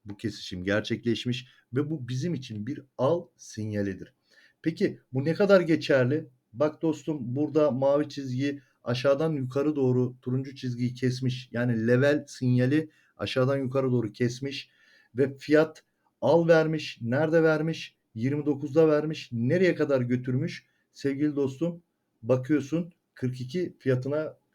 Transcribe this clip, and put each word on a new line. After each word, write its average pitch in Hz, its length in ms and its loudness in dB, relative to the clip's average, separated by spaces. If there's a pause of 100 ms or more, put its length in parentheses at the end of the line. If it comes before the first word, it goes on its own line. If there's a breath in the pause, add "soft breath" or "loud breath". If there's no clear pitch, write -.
bu 101 120 -14
kesişim 95 460 -8
gerçekleşmiş 113 840 -2 (260 soft breath)
ve 147 160 -2
bu 139 180 -6
bizim 135 260 -4
için 110 340 -10
bir 139 140 -8 (160)
al 160 300 0 (100)
sinyalidir. 101 760 -6 (480 soft breath)
Peki 165 380 -2 (140)
bu 135 120 -2
ne 160 80 0
kadar 196 280 6
geçerli? 151 680 2 (240)
Bak 151 280 -2
dostum 147 540 -4
burada 147 360 2
mavi 139 380 2
çizgi 139 520 -4 (220 loud breath)
aşağıdan 139 500 2
yukarı 139 420 -2
doğru 127 460 2
turuncu 135 340 -4
çizgiyi 123 380 -4
kesmiş. 127 580 -2
Yani 117 360 0
level 143 400 4
sinyali 131 640 2 (280 soft breath)
aşağıdan 131 400 0
yukarı 131 340 -2
doğru 110 220 0
kesmiş 131 560 -4 (460 soft breath)
ve 131 220 0
fiyat 151 460 2 (380)
al 165 260 4
vermiş. 160 540 2
Nerede 151 420 2
vermiş? 160 540 0 (180)
Yirmi 135 300 -2
dokuzda 147 420 2
vermiş. 151 440 0
Nereye 156 440 2
kadar 143 260 2
götürmüş? 127 640 -2 (280)
Sevgili 139 420 -2
dostum 143 480 -2 (380)
bakıyorsun 135 720 0 (200)
kırk 127 280 -6
iki 170 380 -6
fiyatına 131 580 -2 (180)